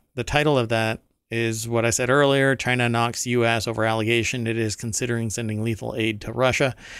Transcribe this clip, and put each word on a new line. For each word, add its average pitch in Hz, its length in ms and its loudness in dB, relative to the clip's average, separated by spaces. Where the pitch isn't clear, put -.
the 120 80 -4
title 147 340 2
of 117 120 0
that 113 340 0
is 113 380 -2
what 117 160 0
I 117 60 2
said 123 200 0
earlier. 135 460 4
"China 123 320 0
knocks 117 400 0
U 120 160 2
S 117 240 2
over 113 160 -2
allegation 113 640 0
it 113 100 -2
is 110 200 -2
considering 117 520 -4
sending 107 320 -4
lethal 113 360 -4
aid 110 240 -2
to - 100 -10
Russia." 127 420 0